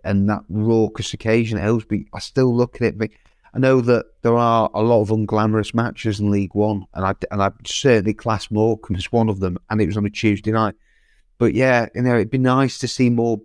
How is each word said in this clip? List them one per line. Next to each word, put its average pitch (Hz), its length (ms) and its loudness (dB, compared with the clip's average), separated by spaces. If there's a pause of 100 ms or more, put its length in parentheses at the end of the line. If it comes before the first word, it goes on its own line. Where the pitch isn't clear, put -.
and 101 260 0
that 107 200 -2
raucous 107 680 0
occasion 110 440 0
at 82 60 -4
Hillsborough. 107 400 -2 (100)
I - 40 -12
still 127 360 0
look 120 220 -2
at - 60 -6
it, 113 160 -2
but 107 120 -4 (420)
I 120 60 -6
know 131 240 4
that 117 240 2 (160)
there 117 140 2
are 117 380 2
a 107 80 -2
lot 113 200 4
of 104 80 -2
unglamorous 107 640 0
matches 113 440 -2
in 104 120 0
League 101 240 -2
One, 104 400 0
and 95 100 -4
I, 98 100 -2 (160)
and 101 120 -2
I 98 100 0 (140)
certainly 107 480 2
class - 360 -6
Morecambe 107 460 0
as - 160 -8
one 113 160 2
of 98 120 -4
them, 92 180 -2 (100)
and 107 120 -2
it 98 60 2
was 101 100 -4
on 101 100 -2
a 101 40 -4
Tuesday 104 420 -2
night. 110 220 0 (640)
But - 180 2
yeah, 123 400 2
you 123 80 -4
know, 123 120 2
it'd 113 160 0
be 135 80 -2
nice 127 400 2
to 127 100 -6
see 123 220 2
more 117 340 0